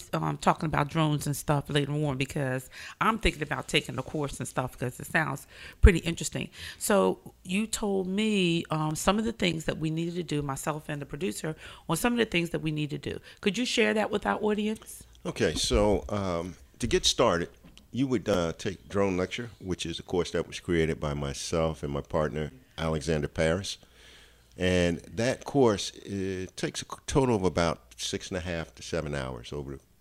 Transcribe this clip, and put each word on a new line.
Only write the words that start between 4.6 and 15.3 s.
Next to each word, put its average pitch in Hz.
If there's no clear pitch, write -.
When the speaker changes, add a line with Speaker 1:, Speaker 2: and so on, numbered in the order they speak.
Speaker 1:
'cause 127
it -
sounds 143
pretty 180
interesting. 165
So 190
you 196
told 196
me, 190
um, 156
some 190
of 220
the 233
things 170
that -
we 156
needed 165
to 175
do, 147
myself 147
and 147
the 139
producer, 165
on 165
some 240
of 240
the 220
things 170
that 156
we 156
need 151
to 147
do. -
Could 196
you 247
share 214
that 214
with 208
our 202
audience? 214
Speaker 2:
Okay, 107